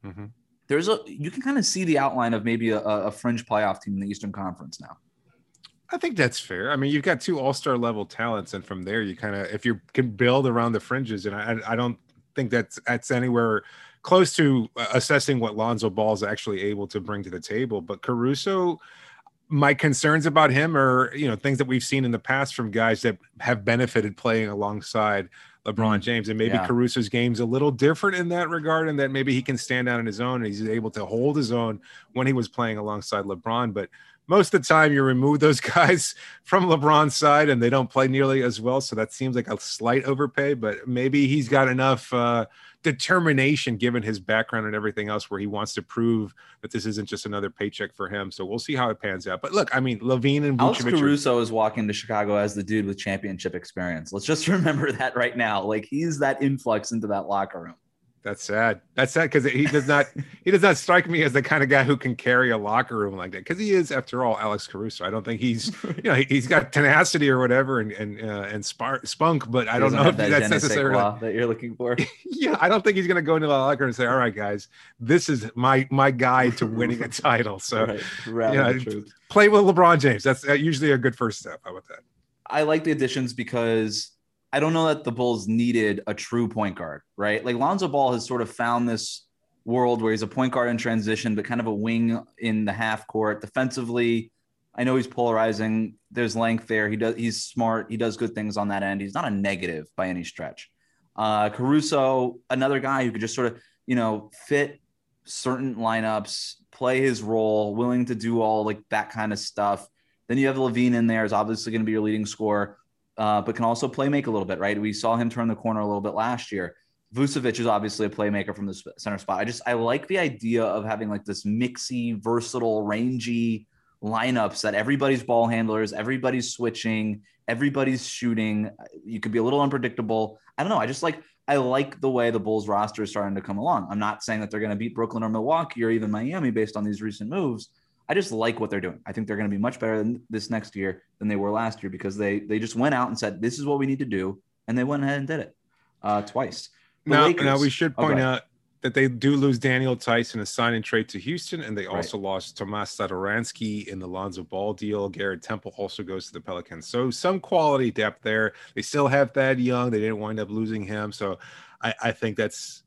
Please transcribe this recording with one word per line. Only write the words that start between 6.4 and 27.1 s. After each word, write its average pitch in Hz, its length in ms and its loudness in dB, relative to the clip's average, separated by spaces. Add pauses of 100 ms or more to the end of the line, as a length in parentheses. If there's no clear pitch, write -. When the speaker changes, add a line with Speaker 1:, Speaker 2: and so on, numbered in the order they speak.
Speaker 1:
fair. 98 300 -4
I 147 60 0
mean, 139 140 0
you've 147 120 0
got 170 180 0
two 170 180 -2
all-star 135 380 0
level 113 300 -2
talents, 110 480 -4
and 92 100 -10
from 92 180 -10
there, 107 200 -2
you 95 120 -4
kinda, 101 400 -6
if 107 120 -8
you 110 140 0 (120)
can 127 180 2
build 123 360 2
around 117 260 2
the 107 80 0
fringes, 110 460 -6
and 101 100 -4
I, 113 300 -4
I 113 100 -2
don't 120 220 -2 (360)
think 123 160 -4
that's, 120 360 -2
that's 120 240 -4
anywhere 120 520 2 (400)
close 180 340 4
to, 135 400 4
uh, 120 180 -4
assessing 131 460 2
what 107 160 -2
Lonzo 110 340 0
Ball 107 220 2
is 101 100 0
actually 101 400 -4
able 101 260 -4
to 104 120 -6
bring 101 220 -8
to 92 80 -12
the 87 100 -10
table. 110 400 -4
But 95 220 -10
Caruso, 139 760 0 (680)
my 147 260 4
concerns 151 520 2
about 151 240 6
him 151 260 2
are, 127 380 4
you 143 140 -2
know, 110 80 0
things 139 220 -2
that 139 80 2
we've 127 180 0
seen 135 200 0
in 123 60 0
the 117 80 -2
past 135 360 -2
from 113 160 -4
guys 113 320 2
that 110 160 0 (220)
have 117 240 0
benefited 117 520 0
playing 113 320 0
alongside 104 800 -2 (380)
LeBron 110 320 2
Speaker 2:
Mm, - 20 0
Speaker 1:
James, 113 280 -2
and 110 100 -2
maybe 110 160 2
Speaker 2:
yeah. 92 120 0
Speaker 1:
Caruso's 123 420 2
game's 120 320 0